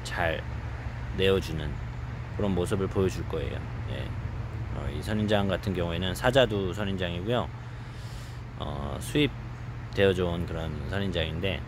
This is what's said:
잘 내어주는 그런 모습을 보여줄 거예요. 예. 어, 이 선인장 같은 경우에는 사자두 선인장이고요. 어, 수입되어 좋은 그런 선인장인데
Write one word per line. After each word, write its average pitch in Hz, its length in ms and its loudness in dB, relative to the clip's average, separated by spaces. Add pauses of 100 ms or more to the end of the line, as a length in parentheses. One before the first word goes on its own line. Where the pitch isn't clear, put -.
잘 82 400 0 (720)
내어주는 87 540 4 (640)
그런 104 180 2
모습을 92 340 2
보여줄 92 420 2
거예요. 71 300 -2 (320)
예. 67 160 -4 (680)
어, 76 140 -2
이 78 120 -4
선인장 104 460 4
같은 92 260 2
경우에는 87 400 2
사자두 107 600 6
선인장이고요. 95 760 0 (1080)
어, 71 400 -4
수입되어 - 1120 2
좋은 87 320 2
그런 80 440 -4
선인장인데 87 800 0